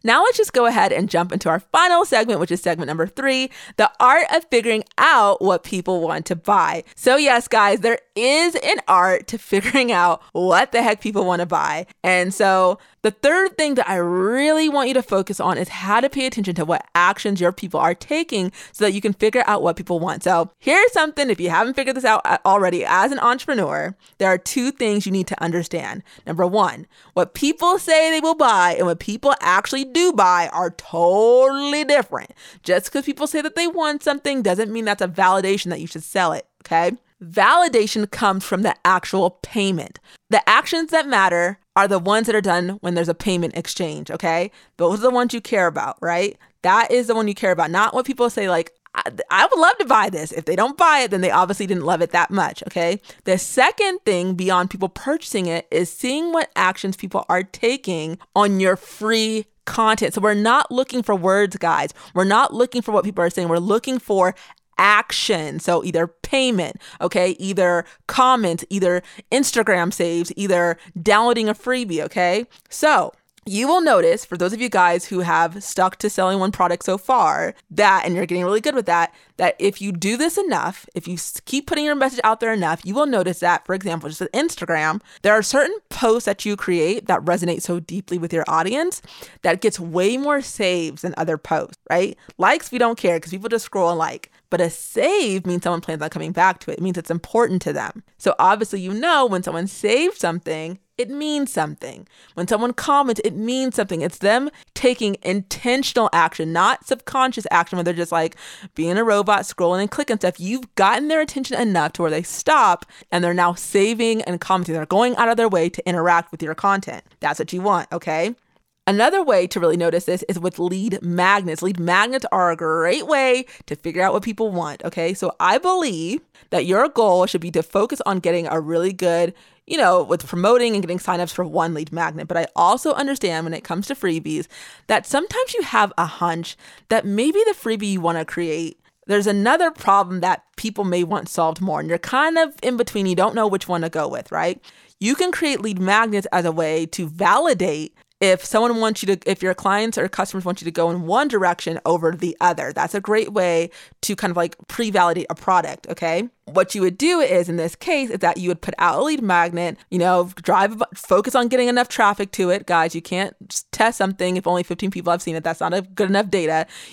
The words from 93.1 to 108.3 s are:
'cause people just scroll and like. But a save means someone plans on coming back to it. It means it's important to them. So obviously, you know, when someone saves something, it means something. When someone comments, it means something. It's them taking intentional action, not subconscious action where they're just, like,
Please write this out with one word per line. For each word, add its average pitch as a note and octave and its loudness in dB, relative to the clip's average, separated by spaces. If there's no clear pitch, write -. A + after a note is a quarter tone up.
'cause D#3+ -14
people F#3+ -10
just A3+ -2
scroll F3+ 0
and E3+ -2
like. D3 -8
But F3+ 0
a E3+ 0
save A#3 0
means F3+ -4
someone F3 -2
plans D#3+ -8
on D#3 -6
coming D#3+ -8
back F3+ 2
to - -10
it. D3+ -8
It - -8
means F3+ -2
it's E3+ -6
important F3+ 0
to D3+ -4
them. C#3 -8
So - 0
obviously, G3+ 2
you F#3 -6
know, C#4+ 2
when F#3 -2
someone E3 -6
saves B3 0
something, E3 -6
it B3 -4
means D4 -4
something. D3+ -8
When F3 -4
someone A#3 0
comments, C#4 0
it G3 -2
means B3 -2
something. G3 -4
It's E3+ -4
them A#3+ 2
taking A#3+ 0
intentional A#3 -2
action, E3 0
not F#3+ 2
subconscious C4 -2
action E3+ 2
where F3+ -2
they're F3 -2
just, E3+ -4
like, E3 0